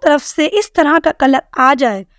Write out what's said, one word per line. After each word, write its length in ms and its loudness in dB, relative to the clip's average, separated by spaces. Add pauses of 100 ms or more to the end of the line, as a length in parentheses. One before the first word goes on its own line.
तरफ 180 2
से 280 -4
इस 260 -4
तरह 240 2
का 140 0
कलर 280 0 (160)
आ 160 4
जाए 320 -4 (140)